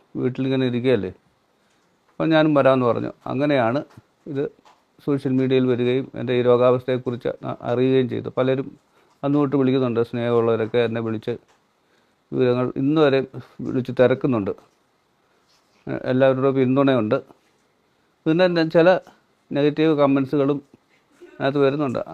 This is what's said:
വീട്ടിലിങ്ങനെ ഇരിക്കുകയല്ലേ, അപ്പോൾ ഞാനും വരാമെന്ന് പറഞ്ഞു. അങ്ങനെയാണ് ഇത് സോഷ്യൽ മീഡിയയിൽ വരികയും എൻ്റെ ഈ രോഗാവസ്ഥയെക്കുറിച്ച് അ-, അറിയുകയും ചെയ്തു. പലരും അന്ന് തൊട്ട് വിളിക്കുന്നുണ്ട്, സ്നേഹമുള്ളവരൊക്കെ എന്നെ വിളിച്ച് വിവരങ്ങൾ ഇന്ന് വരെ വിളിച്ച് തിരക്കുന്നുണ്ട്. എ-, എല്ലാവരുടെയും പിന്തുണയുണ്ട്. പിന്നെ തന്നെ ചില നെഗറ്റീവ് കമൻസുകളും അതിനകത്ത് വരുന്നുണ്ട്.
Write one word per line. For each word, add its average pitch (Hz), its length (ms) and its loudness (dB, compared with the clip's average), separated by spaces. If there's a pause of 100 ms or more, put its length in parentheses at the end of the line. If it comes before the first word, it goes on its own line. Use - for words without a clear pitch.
(200)
വീട്ടിലിങ്ങനെ 131 520 -2
ഇരിക്കുകയല്ലേ, 117 400 0 (960)
അപ്പോൾ 156 280 -4
ഞാനും 156 220 2
വരാമെന്ന് 131 320 4
പറഞ്ഞു. 117 220 -4 (200)
അങ്ങനെയാണ് 135 500 -2 (500)
ഇത് 139 120 -6 (600)
സോഷ്യൽ 139 360 -2
മീഡിയയിൽ 131 320 2
വരികയും 123 340 -2 (140)
എൻ്റെ 123 180 -4
ഈ - 20 2 (100)
രോഗാവസ്ഥയെക്കുറിച്ച് 123 800 0 (180)
അ-, - 120 -10 (100)
അറിയുകയും 131 440 2
ചെയ്തു. 113 240 -6
പലരും 131 300 -2 (560)
അന്ന് 143 140 0
തൊട്ട് 143 220 0
വിളിക്കുന്നുണ്ട്, 127 400 0 (100)
സ്നേഹമുള്ളവരൊക്കെ 117 760 0
എന്നെ 113 200 -4
വിളിച്ച് 110 260 -6 (1000)
വിവരങ്ങൾ 127 340 0 (160)
ഇന്ന് 151 220 0
വരെ 135 140 2 (480)
വിളിച്ച് 127 320 -4
തിരക്കുന്നുണ്ട്. 123 540 2 (1400)
എ-, 127 180 -8
എല്ലാവരുടെയും 131 480 2
പിന്തുണയുണ്ട്. 131 600 2 (1040)
പിന്നെ 165 220 2
തന്നെ 170 180 2 (120)
ചില 170 120 6 (680)
നെഗറ്റീവ് 151 440 2
കമൻസുകളും 139 580 0 (840)
അതിനകത്ത് 139 260 -2
വരുന്നുണ്ട്. 135 340 -2 (140)